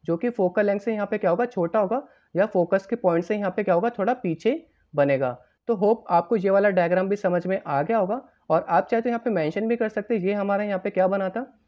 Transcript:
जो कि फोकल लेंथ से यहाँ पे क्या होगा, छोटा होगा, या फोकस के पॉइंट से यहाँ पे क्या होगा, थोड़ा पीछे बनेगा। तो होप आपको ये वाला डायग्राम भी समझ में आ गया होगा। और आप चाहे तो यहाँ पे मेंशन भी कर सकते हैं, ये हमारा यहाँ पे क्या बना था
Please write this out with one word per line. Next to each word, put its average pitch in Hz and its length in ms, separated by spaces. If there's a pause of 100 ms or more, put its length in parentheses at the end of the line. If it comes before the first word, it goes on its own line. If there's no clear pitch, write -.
जो 170 120
कि 240 140
फोकल 208 360
लेंथ 202 140
से 226 120
यहाँ 208 140
पे 214 120
क्या 190 120
होगा, 208 160
छोटा 190 320
होगा, 233 240 (320)
या 190 120
फोकस 190 400
के 233 100
पॉइंट 170 280
से 208 120
यहाँ 202 140
पे 202 140
क्या 190 100
होगा, 185 160
थोड़ा 208 240
पीछे 185 400 (400)
बनेगा। 135 420 (320)
तो 233 80
होप 214 340
आपको 175 260
ये 196 140
वाला 196 200
डायग्राम 180 380
भी 202 80
समझ 175 300
में 190 200
आ 147 160
गया 175 160
होगा। 196 220 (300)
और 160 180
आप 180 220
चाहे 233 120
तो 247 60
यहाँ 233 160
पे 240 60
मेंशन 185 380
भी 233 80
कर 226 120
सकते 214 260
हैं, 196 80
ये 196 120
हमारा 202 300
यहाँ 202 140
पे 202 120
क्या 185 180
बना 190 200
था 240 180 (220)